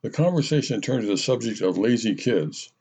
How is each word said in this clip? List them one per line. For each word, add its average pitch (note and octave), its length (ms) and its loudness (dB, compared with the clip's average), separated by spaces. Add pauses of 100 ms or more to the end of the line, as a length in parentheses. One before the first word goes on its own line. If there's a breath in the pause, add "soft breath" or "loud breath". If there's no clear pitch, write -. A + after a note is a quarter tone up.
the A#2 80 -6
conversation D3+ 720 2
turned B2+ 220 -2
to G#2 40 -2
the G2 100 0
subject A#2 440 -2
of F#2 160 0
lazy A2+ 380 2
kids D#2+ 640 -2